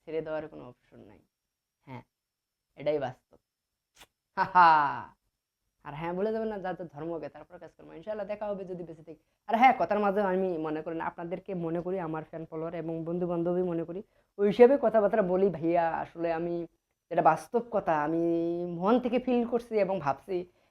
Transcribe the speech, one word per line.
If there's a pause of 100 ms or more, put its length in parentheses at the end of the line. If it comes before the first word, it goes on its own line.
ছেড়ে
দেওয়ার
কোনো
অপশন
নাই। (680)
হ্যাঁ, (760)
এটাই
বাস্তব। (1000)
হা (100)
হা। (680)
আর
হ্যাঁ,
ভুলে
যাবেন
না
যার
যার
ধর্মকে,
তারপর
কাজ
করবো।
ইনশাআল্লাহ
দেখা
হবে
যদি
বেঁচে
থাকি। (280)
আর
হ্যাঁ,
কথার
মাঝে
আমি
মনে
করি
না,
আপনাদেরকে
মনে
করি
আমার
ফ্যান
ফলোয়ার
এবং
বন্ধু
বান্ধবী
মনে
করি, (340)
ওই
হিসেবে
কথাবার্তা
বলি
ভাইয়া।
আসলে
আমি (420)
যেটা
বাস্তব (100)
কথা,
আমি (420)
মন
থেকে
ফিল
করছি
এবং
ভাবছি। (260)